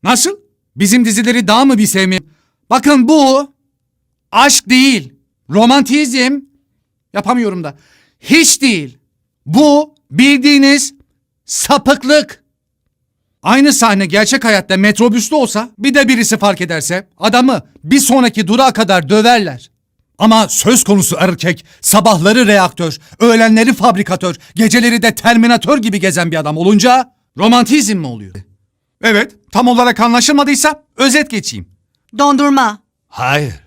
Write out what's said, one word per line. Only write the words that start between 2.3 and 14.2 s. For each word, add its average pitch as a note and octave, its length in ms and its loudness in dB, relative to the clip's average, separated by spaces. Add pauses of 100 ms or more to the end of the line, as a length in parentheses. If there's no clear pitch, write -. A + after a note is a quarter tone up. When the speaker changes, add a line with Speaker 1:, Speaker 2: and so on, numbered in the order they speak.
Speaker 1:
Bakın B3+ 380 2
bu C#4 440 2 (800)
aşk A#3+ 360 2
değil, B3 440 0 (380)
romantizm, C4 920 0 (720)
yapamıyorum G3+ 520 -4
da, C#3+ 120 -12 (440)
hiç - 420 0
değil. E3+ 360 -4 (480)
Bu D4 480 2 (160)
bildiğiniz C#4 840 2 (500)
sapıklık. C#4+ 1000 -2 (1000)
Aynı C4+ 300 2
sahne G3 340 0
gerçek D4 380 -2